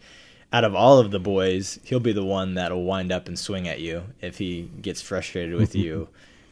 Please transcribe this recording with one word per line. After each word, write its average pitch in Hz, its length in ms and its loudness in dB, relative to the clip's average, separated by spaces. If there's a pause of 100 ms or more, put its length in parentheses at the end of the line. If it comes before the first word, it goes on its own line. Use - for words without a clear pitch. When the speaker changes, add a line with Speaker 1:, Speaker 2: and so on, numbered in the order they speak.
(520)
Speaker 1:
Out 120 120 4
of 104 120 2
all 127 240 10
of 107 100 4
the 101 100 -2
boys, 95 640 0
he'll 127 160 -2
be 117 120 2
the 101 120 -2
one 95 300 -2
that'll 90 300 -2
wind 92 280 -2
up 90 160 -4
and 87 100 -10
swing 95 300 -6
at 73 120 -6
you 82 240 -6 (160)
if 90 180 -10
he 87 320 -6 (100)
gets 98 220 -8
frustrated 87 520 -6
with 87 200 0
Speaker 2:
<laughs> 98 100 0
Speaker 1:
you, 80 240 -6 (440)